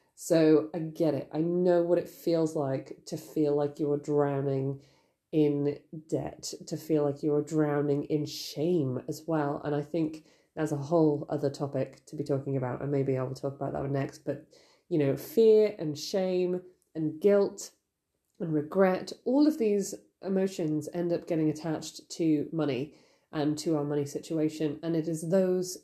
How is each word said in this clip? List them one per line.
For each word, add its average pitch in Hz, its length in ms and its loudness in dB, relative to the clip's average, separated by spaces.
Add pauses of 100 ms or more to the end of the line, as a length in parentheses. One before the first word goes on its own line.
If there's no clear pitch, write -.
(140)
So 156 600 4
I 180 40 -4
get 160 360 0
it. 135 180 -6
I 151 80 -2
know 175 420 4
what 170 160 2
it 170 100 -6
feels 165 480 0
like 135 500 -4
to 160 120 -8
feel 147 360 0
like 147 240 0
you're 147 200 0
drowning 139 840 0 (500)
in 147 480 2 (300)
debt, - 460 -6 (120)
to 165 100 -8
feel 147 280 0
like 143 180 -2
you're 147 200 2
drowning 147 640 0
in 151 200 -2
shame 143 840 -2
as 147 180 -8
well. 151 360 0
And 147 120 -2
I 147 80 -2
think 156 420 -4 (300)
that's 156 180 -2
a 147 40 -2
whole 147 520 2
other 143 220 -2
topic 135 560 -6
to - 100 -16
be 143 80 -4
talking 139 320 -2
about, 127 240 -4
and 139 100 -4
maybe 135 280 0
I 131 40 -2
will 131 120 -6
talk 135 200 -6
about 139 200 -6
that 147 80 -4
one 139 100 -4
next. 139 320 -4
But, 135 220 -6 (420)
you 175 100 0
know, 139 180 2
fear 214 640 6
and 151 200 -6
shame 180 640 -2 (320)
and 156 260 -4
guilt 202 500 2 (720)
and 165 140 -2
regret, 185 580 0 (120)
all 277 220 4
of 302 120 2
these 208 360 0 (280)
emotions 180 720 -2
end 175 180 -2
up 160 140 -2
getting 160 240 0
attached 156 600 -6
to 156 420 0
money 147 420 -2 (380)
and 151 260 0
to 165 180 0
our 143 80 0
money 147 220 -2
situation. 151 760 -4
And 165 140 -2
it 160 120 -2
is 165 200 -4
those 185 560 2